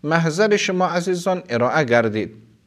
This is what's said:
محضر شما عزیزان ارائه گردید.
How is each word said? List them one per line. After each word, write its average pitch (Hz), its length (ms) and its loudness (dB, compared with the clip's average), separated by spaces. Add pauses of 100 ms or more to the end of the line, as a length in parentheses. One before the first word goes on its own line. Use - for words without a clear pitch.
محضر 165 520 2
شما 185 300 0
عزیزان 180 640 -2
ارائه 123 360 0
گردید. 110 460 0 (360)